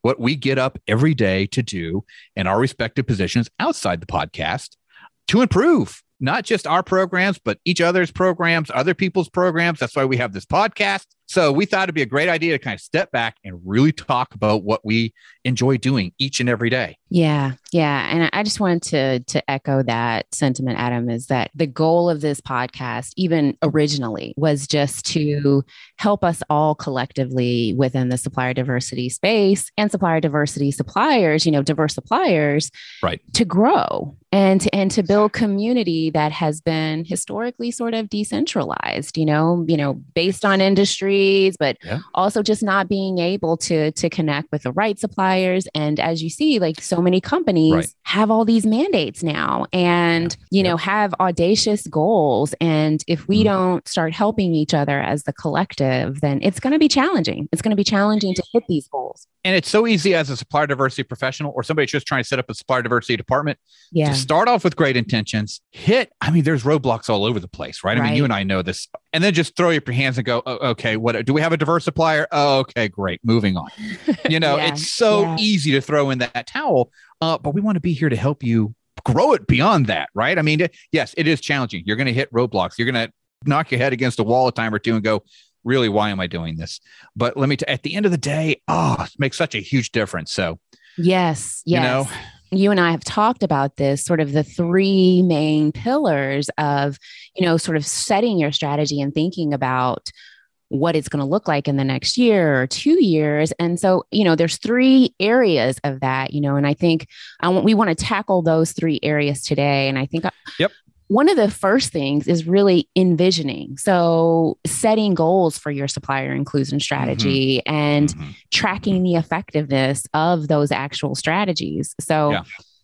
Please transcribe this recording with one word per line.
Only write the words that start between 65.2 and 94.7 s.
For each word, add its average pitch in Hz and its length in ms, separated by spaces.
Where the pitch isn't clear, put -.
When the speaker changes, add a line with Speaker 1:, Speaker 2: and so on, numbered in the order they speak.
Speaker 1:
hit, 226 400
I - 120
mean, 165 100
there's 139 220
roadblocks 127 440
all 104 160
over 113 140
the 87 80
place, - 380
right? 104 120
I 131 60
mean, 147 120
you 147 80
Speaker 2:
Right. 143 40
Speaker 1:
and 120 60
I 101 100
know 95 200
this. 90 260
And 160 100
then 196 120
just 160 200
throw 175 160
up 156 160
your 123 80
hands 131 240
and 123 60
go, 120 220
"Oh, 127 240
okay, 110 260
what, 113 280
do 131 80
we 151 80
have 165 120
a 165 40
diverse 156 280
supplier? 156 480
Oh, 139 280
okay, 117 280
great. 92 340
Moving 107 340
on." 78 200
Speaker 2:
<laughs> 214 520
Speaker 1:
You 160 120
know, 147 160
Speaker 2:
Yeah. 156 160
Speaker 1:
it's 151 180
so 214 320
Speaker 2:
Yeah. 165 160
Speaker 1:
easy 196 340
to 135 80
throw 143 300
in 131 80
that 120 300
towel, 214 420
uh, 160 180
but 147 160
we 202 60
wanna 202 180
be 170 140
here 151 160
to 123 80
help 135 260
you 113 320
grow 175 280
it 151 140
beyond 156 400
that, 82 260
right? 135 240
I 160 60
mean, 151 200
it, 175 120
yes, 143 260
it 156 120
is 156 120
challenging. 120 460
You're 107 100
gonna 127 140
hit 127 220
roadblocks. 104 460
You're 117 120
gonna 117 200
knock 147 260
your 127 80
head 131 140
against 123 260
a 110 60
wall 123 240
a 120 40
time 113 220
or 101 60
two 113 160
and 104 80
go, 107 180
"Really, 123 260
why 104 220
am 95 80
I 90 80
doing 82 300
this?" 80 240
But 120 220
let 135 120
me, 147 80
t-, - 120
at 131 160
the 147 100
end 208 120
of 180 60
the 160 60
day, 151 480
oh, 160 380
it - 140
makes 135 180
such 160 180
a 107 60
huge 123 320
difference. 95 400
So, 85 260
Speaker 2:
Yes, 175 680
Speaker 1:
you 165 140
know? 127 320
Speaker 2:
yes. - 80
You 190 180
and 196 80
I 170 140
have 165 100
talked 214 400
about 143 340
this, 143 280
sort 165 160
of 143 120
the 151 120
three 185 800